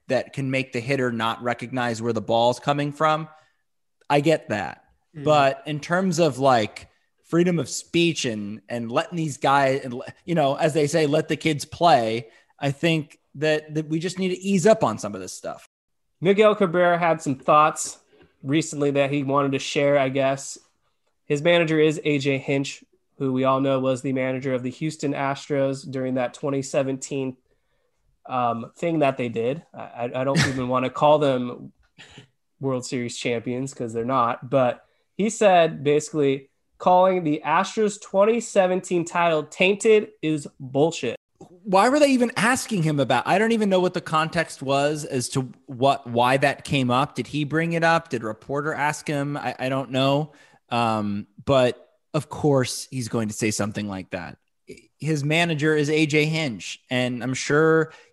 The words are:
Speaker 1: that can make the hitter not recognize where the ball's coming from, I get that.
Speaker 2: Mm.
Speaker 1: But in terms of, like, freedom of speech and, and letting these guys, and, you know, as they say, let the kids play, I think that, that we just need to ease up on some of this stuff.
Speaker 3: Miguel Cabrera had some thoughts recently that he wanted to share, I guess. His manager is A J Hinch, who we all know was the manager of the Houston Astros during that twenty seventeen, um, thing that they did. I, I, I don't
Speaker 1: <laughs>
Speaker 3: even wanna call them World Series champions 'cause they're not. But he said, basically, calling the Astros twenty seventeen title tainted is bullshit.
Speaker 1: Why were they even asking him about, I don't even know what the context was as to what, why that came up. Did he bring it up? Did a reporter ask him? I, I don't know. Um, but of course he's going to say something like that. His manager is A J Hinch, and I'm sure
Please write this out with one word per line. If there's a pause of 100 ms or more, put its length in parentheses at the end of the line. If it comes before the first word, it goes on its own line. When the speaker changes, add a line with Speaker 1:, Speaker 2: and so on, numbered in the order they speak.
Speaker 1:
that
can
make
the
hitter
not
recognize
where
the
ball's
coming
from, (840)
I
get
that. (280)
Speaker 2:
Mm.
Speaker 1:
But
in
terms
of,
like, (380)
freedom
of
speech
and,
and
letting
these
guys,
and, (220)
you
know,
as
they
say,
let
the
kids
play, (300)
I
think (160)
that,
that
we
just
need
to
ease
up
on
some
of
this
stuff. (540)
Speaker 3:
Miguel
Cabrera
had
some
thoughts (460)
recently
that
he
wanted
to
share,
I
guess. (680)
His
manager
is
A
J
Hinch, (340)
who
we
all
know
was
the
manager
of
the
Houston
Astros
during
that
twenty
seventeen, (880)
um,
thing
that
they
did.
I,
I,
I
don't
Speaker 1:
<laughs>
Speaker 3:
even
wanna
call
them (880)
World
Series
champions
'cause
they're
not.
But (340)
he
said,
basically, (300)
calling
the
Astros
twenty
seventeen
title
tainted (140)
is (120)
bullshit. (480)
Speaker 1:
Why
were
they
even
asking
him
about,
I
don't
even
know
what
the
context
was
as
to (160)
what,
why
that
came
up.
Did
he
bring
it
up?
Did
a
reporter
ask
him?
I,
I
don't
know. (360)
Um, (160)
but (260)
of
course
he's
going
to
say
something
like
that. (600)
His
manager
is
A
J
Hinch, (100)
and
I'm
sure (220)